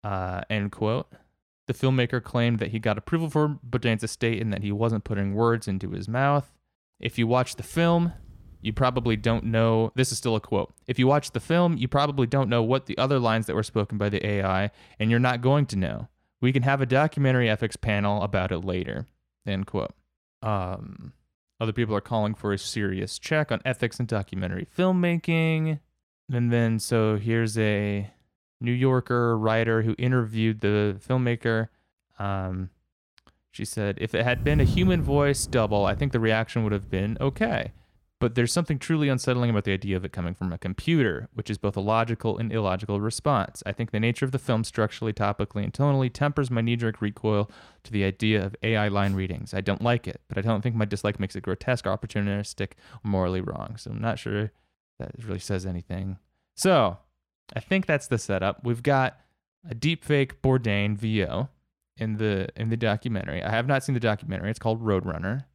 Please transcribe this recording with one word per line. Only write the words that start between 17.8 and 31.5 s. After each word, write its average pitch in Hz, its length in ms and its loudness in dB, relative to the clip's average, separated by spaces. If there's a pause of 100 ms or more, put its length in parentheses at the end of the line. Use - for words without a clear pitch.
about 98 300 0
it 87 60 -2
later," 90 480 -4 (400)
end 98 200 -2
quote. - 260 -6 (500)
Um, 98 680 -6 (480)
other 110 120 0
people 110 220 0
are 101 60 2
calling 107 340 0
for 104 180 -2
a 98 60 0
serious 95 600 -4
check 156 340 0
on 110 120 -2
ethics 123 360 -2
in 123 60 0
documentary 95 600 -4 (100)
filmmaking. 165 1040 0 (520)
And 120 200 2
then, 117 260 2
so 110 380 2
here's 113 420 0
a 104 520 0 (500)
New 120 120 0
Yorker 123 680 2
writer 113 440 2
who 110 160 2
interviewed 110 640 2
the 104 460 2
filmmaker. 120 640 0 (500)